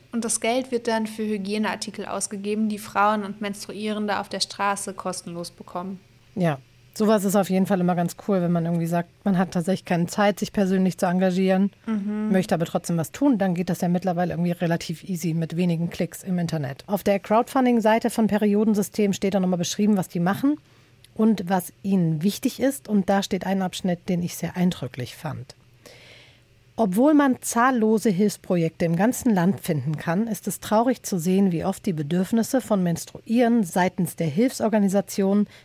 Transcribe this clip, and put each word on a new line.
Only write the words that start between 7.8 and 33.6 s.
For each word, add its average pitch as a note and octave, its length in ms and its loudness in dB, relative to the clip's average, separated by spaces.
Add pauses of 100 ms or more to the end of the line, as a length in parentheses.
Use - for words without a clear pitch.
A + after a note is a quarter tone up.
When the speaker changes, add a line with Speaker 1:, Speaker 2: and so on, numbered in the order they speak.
Speaker 2:
ganz F3 200 -2 (120)
cool, G3 140 2
wenn E3+ 100 2
man E3+ 140 0
irgendwie E3+ 220 0
sagt, E3+ 220 -2 (140)
man F#3+ 140 2
hat F3+ 140 0
tatsächlich F#3 340 -2
keine F3 220 0
Zeit, G3+ 320 0
sich - 120 -6
persönlich F#3 460 2
zu G3 80 0
engagieren, F#3 640 2 (140)
Speaker 1:
Mhm. G#3+ 460 -4
Speaker 2:
möchte F#3 240 2
aber E3 100 0
trotzdem E3+ 320 -4
was D#3 140 -4
tun, C#4 260 2
dann F#3 160 0
geht F3+ 160 -2
das E3+ 120 -2
ja F3 80 0
mittlerweile F3 440 0
irgendwie F3 180 0
relativ E3+ 520 -4
easy E3 320 -4
mit E3 200 -4
wenigen E3+ 360 0
Klicks - 320 -6
im F3+ 160 -2
Internet. D3+ 480 -4
Auf G3 160 -4
der G3+ 160 2
Crowdfunding-Seite A#3 880 2
von A3+ 160 2
Periodensystem G#3 880 2
steht G3 220 -2
auch F#3+ 40 2
nochmal F#3 200 0
beschrieben, G#3 380 0
was F3+ 100 -2
die F3+ 120 -6
machen A3 380 0 (560)
und G#3+ 340 2
was F3+ 260 -2 (100)
ihnen E3 400 2
wichtig - 360 -2
ist. C4+ 300 -2
Und G3+ 200 2
da G3 120 2
steht F#3+ 240 -4
ein F#3+ 160 0
Abschnitt, F3+ 480 -4
den F3 140 0
ich E3+ 120 -6
sehr - 220 -6
eindrücklich D3+ 580 -2
fand. B2+ 400 -10 (1200)
"Obwohl A3+ 380 4
man C#4+ 280 4
zahllose A#3 680 2
Hilfsprojekte F3+ 760 0
im E3+ 100 2
ganzen A3+ 380 2
Land F3+ 260 2
finden D3+ 380 -2
kann, F#3+ 300 -2
ist G#3+ 200 -6
es - 140 -6
traurig A#3 420 2
zu F#3+ 160 -2
sehen, F#3 320 2
wie D#3+ 140 -2
oft F#3+ 200 -4
die G3+ 60 0
Bedürfnisse F3+ 680 0
von G3+ 200 0
Menstruierenden A3+ 840 0